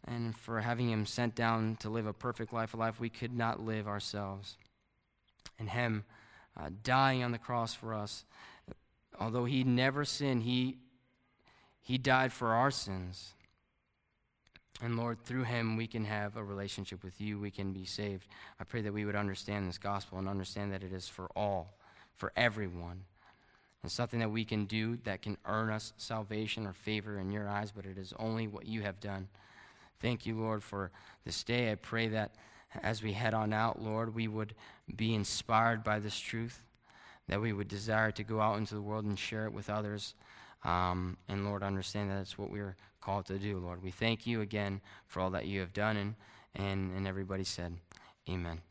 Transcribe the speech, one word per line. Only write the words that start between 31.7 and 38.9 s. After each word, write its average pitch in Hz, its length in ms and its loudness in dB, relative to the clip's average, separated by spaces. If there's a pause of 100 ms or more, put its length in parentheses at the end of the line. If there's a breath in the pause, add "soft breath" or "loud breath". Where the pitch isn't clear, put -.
I 104 40 0
pray 113 320 0
that 107 260 0 (480 loud breath)
as 107 200 0
we 110 100 0
head 110 200 2
on 107 200 2
out, 110 280 4
Lord, 110 340 0
we 113 140 0
would 107 260 -2 (400 loud breath)
be 113 200 2
inspired 110 680 4
by 107 160 4
this 104 180 -2
truth, 117 440 -4 (680 loud breath)
that 101 120 2
we 110 120 2
would 101 160 -2
desire 107 420 4
to 104 140 -4
go 110 160 0
out 107 180 4
into 107 160 -2
the 104 80 -4
world 107 240 -2